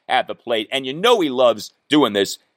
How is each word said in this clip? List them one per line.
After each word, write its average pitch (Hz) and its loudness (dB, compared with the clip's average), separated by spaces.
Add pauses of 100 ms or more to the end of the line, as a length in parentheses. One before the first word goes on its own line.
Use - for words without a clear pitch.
at 113 0
the 104 -10
plate, 113 -6
and 135 -6
you 131 -8
know 214 0
he 151 0
loves 120 0 (160)
doing 135 4
this 101 -2 (180)